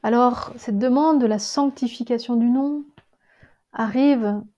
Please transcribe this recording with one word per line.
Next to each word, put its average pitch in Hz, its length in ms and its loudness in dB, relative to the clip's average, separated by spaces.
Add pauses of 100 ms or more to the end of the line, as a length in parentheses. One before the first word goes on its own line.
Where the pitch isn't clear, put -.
Alors, 240 560 0
cette 208 220 -4
demande 285 400 2
de 240 80 2
la 214 120 0
sanctification 240 960 -4
du 233 140 2
nom 285 360 -2 (880)
arrive 226 680 0 (160)